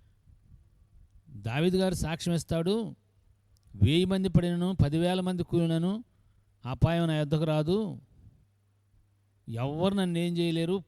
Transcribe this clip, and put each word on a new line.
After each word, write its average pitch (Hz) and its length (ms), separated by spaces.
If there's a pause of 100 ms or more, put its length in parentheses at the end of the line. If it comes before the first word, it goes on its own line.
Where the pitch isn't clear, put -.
(1300)
దావీదు 135 460
గారు 185 180
సాక్ష్యం 165 400
ఇస్తాడు, 165 600 (880)
"వెయ్యి 156 220
మంది 190 240
పడినను, 175 560
పదివేల 170 360
మంది 180 220
కూలినను 170 640 (600)
అపాయం 160 400
నా 160 100
యొద్దకు 151 280
రాదు, 156 540 (1500)
ఎవ్వరు 143 460
నన్ను 180 240
ఏం 175 200
చేయలేరు, 170 500